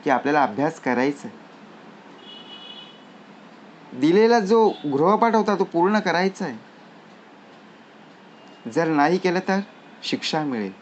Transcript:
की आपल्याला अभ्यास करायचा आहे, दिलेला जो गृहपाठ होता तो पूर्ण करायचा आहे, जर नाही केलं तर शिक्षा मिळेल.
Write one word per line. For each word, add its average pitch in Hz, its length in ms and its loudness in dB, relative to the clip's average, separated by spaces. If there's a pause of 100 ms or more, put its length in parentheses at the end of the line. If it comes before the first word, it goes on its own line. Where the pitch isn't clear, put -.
की 151 60 -2
आपल्याला 139 340 2
अभ्यास 131 360 -4
करायचा 131 480 -2
आहे, - 140 -18 (2500)
दिलेला 214 420 4
जो 214 260 4 (180)
गृहपाठ 202 500 2
होता 208 200 2
तो 185 80 0
पूर्ण 185 360 2
करायचा 190 460 -2
आहे, 120 120 -10 (2250)
जर 160 160 0
नाही 160 300 2
केलं 180 300 0
तर 190 120 0 (440)
शिक्षा 151 400 -4
मिळेल. 113 280 -4 (100)